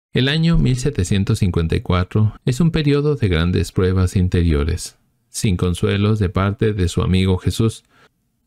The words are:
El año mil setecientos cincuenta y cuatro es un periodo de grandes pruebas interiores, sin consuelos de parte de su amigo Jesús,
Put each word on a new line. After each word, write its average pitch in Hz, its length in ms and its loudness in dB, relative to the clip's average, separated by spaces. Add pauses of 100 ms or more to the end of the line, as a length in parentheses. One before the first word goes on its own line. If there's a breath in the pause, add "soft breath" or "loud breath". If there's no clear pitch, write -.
(140)
El 135 160 0
año 165 280 2
mil 127 200 2
setecientos 107 640 -2
cincuenta 85 360 0
y 87 60 -2
cuatro 92 640 0
es 131 160 -2
un 165 100 4
periodo 147 440 0
de 120 120 -2
grandes 87 460 0
pruebas 92 420 0
interiores, 85 840 0 (300)
sin 92 300 -2
consuelos 101 600 0
de 92 100 0
parte 101 420 -2
de 98 160 -2
su 87 140 -2
amigo 92 380 0
Jesús, - 440 -2 (640 soft breath)